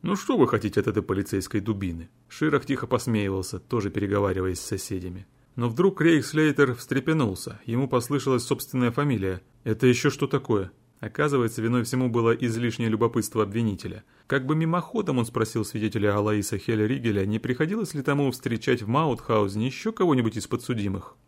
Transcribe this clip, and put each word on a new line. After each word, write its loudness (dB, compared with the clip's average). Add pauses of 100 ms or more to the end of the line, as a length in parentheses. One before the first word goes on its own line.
«Ну 0
что -2
вы 8
хотите 2
от 2
этой 0
полицейской -2
дубины?» -4 (180)
Ширах -2
тихо -2
посмеивался, -2
тоже -2
переговариваясь 0
с -12
соседями. -8 (300)
Но -2
вдруг 2
Рейхслейтер 4
встрепенулся, -2
ему -2
послышалась 0
собственная 0
фамилия. 0 (220)
«Это 2
еще 4
что -2
такое?» 0 (280)
Оказывается, 0
виной 2
всему 0
было 4
излишнее 0
любопытство 0
обвинителя. -4 (200)
Как -2
бы 0
мимоходом -2
он 2
спросил -2
свидетеля 0
Алаиса 0
Хеллеригеля, 0
не 0
приходилось -2
ли -4
тому 0
встречать -2
в -10
Маутхаузене 0
еще -4
кого-нибудь 2
из -8
подсудимых. -4 (100)